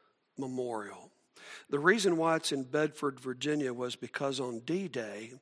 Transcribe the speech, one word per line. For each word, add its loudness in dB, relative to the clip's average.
memorial. -6
The 0
reason 6
why 4
it's 0
in 0
Bedford, 0
Virginia -2
was -4
because -4
on -4
D-Day -4